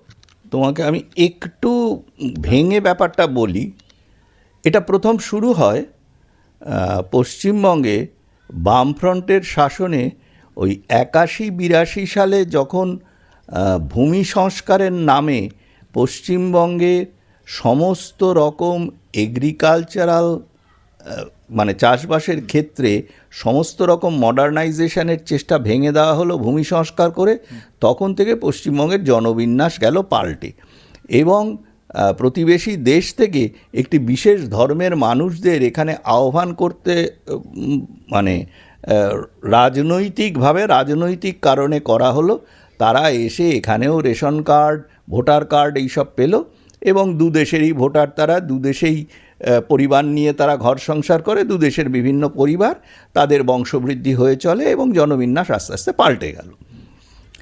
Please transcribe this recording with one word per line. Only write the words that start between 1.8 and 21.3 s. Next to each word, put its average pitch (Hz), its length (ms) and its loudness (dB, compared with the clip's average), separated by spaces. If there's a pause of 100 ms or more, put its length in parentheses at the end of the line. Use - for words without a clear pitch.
ভেঙে 151 380 2
ব্যাপারটা 180 480 0
বলি। 117 440 -2 (920)
এটা 160 160 4
প্রথম 208 380 0
শুরু 220 360 -2
হয়, 135 320 2 (760)
আহ, 92 400 -4 (100)
পশ্চিমবঙ্গে 156 960 0 (460)
বামফ্রন্টের 147 880 0
শাসনে 156 680 -2 (440)
ওই 98 340 -2
একাশি 165 600 0
বিরাশি 175 560 0
সালে 196 400 0
যখন, 180 540 -2 (480)
আহ, 92 320 0
ভূমি 131 440 0
সংস্কারের 190 680 0
নামে 143 580 0 (440)
পশ্চিমবঙ্গে 175 1120 0 (400)
সমস্ত 170 800 -2
রকম 170 680 0 (240)
এগ্রিকালচারাল, 165 1300 0 (600)
আহ, - 260 -14 (240)